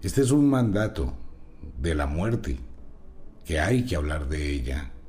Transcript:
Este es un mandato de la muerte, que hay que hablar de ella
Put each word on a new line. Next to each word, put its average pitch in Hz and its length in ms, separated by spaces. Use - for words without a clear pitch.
Este 98 180
es 131 100
un 143 180
mandato 107 640
de 82 140
la 73 120
muerte, 78 540
que 80 160
hay 117 240
que - 120
hablar 73 320
de 73 240
ella 71 400